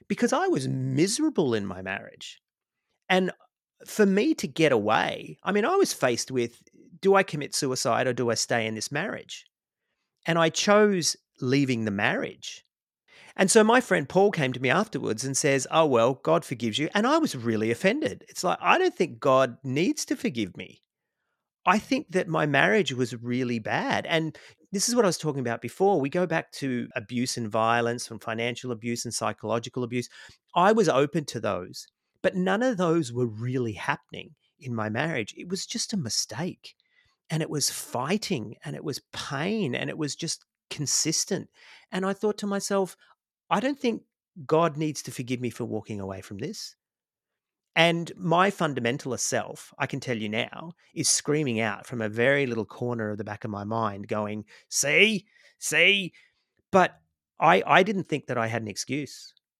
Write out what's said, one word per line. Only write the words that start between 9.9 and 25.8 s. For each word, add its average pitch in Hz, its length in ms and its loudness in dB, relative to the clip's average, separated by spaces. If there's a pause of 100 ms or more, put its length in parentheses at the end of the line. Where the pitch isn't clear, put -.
And 170 120 2
I 165 120 4
chose 202 640 4 (240)
leaving 127 460 2
the 107 60 0
marriage. 123 720 -4 (720)
And 190 120 4
so 220 140 10
my 233 160 6
friend 175 300 0
Paul 196 220 6
came 139 200 0
to 123 80 -6
me 127 100 0
afterwards 120 540 0
and 131 140 -4
says, 139 340 2
"Oh, 160 140 6
well, 127 300 6
God 160 280 0
forgives 117 360 -4
you." 156 140 -2
And 214 140 2
I 302 120 2
was 294 160 -2
really 113 360 0
offended. 226 560 -2
It's - 160 -12
like, 175 160 0
"I 180 180 2
don't 359 180 2
think 127 240 -2
God 131 440 4
needs 147 420 -2
to 285 120 -4
forgive 117 400 -4
me. - 240 -16 (840)
I 185 140 4
think - 320 -2
that 180 160 0
my 160 180 2
marriage 156 460 4
was 123 240 -2
really 120 440 -2
bad." 110 480 -2
And 160 300 -2 (360)
this 196 160 -2
is 240 60 0
what 233 100 4
I - 20 4
was 165 120 0
talking 143 200 -4
about 117 220 -4
before. 185 400 2